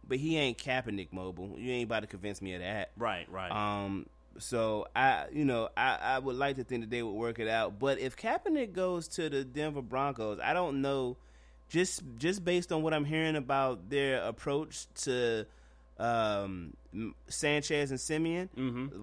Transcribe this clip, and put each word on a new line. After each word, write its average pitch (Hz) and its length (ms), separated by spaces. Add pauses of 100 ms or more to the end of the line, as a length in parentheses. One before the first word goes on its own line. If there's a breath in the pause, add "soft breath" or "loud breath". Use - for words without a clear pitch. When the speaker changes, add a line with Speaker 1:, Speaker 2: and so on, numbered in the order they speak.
Speaker 1:
but 131 120
he 160 180
ain't 131 220
Kaepernick 117 520
mobile. 92 460
You 120 140
ain't 120 160
about 110 140
to 104 60
convince 101 360
me 92 100
of 87 80
that. 98 340
Speaker 2:
Right, 101 360
right. 92 200
Speaker 1:
Um, 101 540 (320)
so 110 580
I, 123 360
you 151 140
know, 117 300
I, 120 240
I 123 200
would 131 160
like 139 220
to 123 60
think 120 200
that 110 80
they 120 100
would 110 140
work 117 240
it 110 80
out. 110 320
But 135 180
if 127 180
Kaepernick 277 580
goes 180 360
to 165 180
the 139 160
Denver 143 380
Broncos, 117 580
I 147 140
don't 147 300
know. 135 340 (520 soft breath)
Just, 180 340 (160)
just 175 260
based 175 260
on 156 120
what 160 100
I'm 147 120
hearing 160 300
about 131 540
their 135 320
approach 143 640 (200)
to, 120 420 (500 soft breath)
um, 101 760 (200)
M-, 107 220 (140)
Sanchez 147 600
and 127 80
Simeon, 165 580
Speaker 2:
Mm-hmm. 127 300 (160)